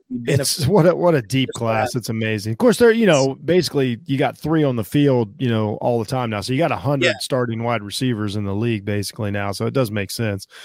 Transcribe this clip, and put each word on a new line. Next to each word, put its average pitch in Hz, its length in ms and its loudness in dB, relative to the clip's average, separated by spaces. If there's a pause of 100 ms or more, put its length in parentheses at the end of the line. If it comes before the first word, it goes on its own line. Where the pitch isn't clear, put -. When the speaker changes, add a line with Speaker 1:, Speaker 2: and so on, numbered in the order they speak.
Speaker 1:
gonna 247 140 -6
be 117 100 0
Speaker 2:
it's 139 320 -2
what 175 220 4
a, 165 80 4
what 170 180 2
a 139 80 2
deep 123 280 -2
Speaker 1:
Just - 100 -12
Speaker 2:
class. 113 320 0
Speaker 1:
class. - 40 -4
Speaker 2:
It's 120 140 -6
amazing. 110 440 -2
Of 110 40 -10
course, 240 220 4
they're, 233 120 8
you 226 140 2
know, 135 300 4
basically 135 720 0
you 139 100 0
got 135 180 0
three 156 280 0
on 135 120 2
the 113 80 -2
field, 127 560 2
you 127 100 -2
know, 110 320 0
all 120 180 0
the 110 60 -4
time 123 260 -4
now. 104 100 -4
So 117 120 -6
you 131 40 -2
got 147 140 2
a 113 60 -2
hundred 143 320 0
Speaker 1:
Yeah. 156 100 -4
Speaker 2:
starting 120 420 -2
wide 117 220 -2
receivers 104 540 -2
in 104 80 -2
the 98 100 -2
league 110 300 -2
basically 104 440 -4
now. 101 220 -4
So 113 160 -4
it 120 80 -4
does 123 160 0
make 101 180 -4
sense. 107 380 -4 (180)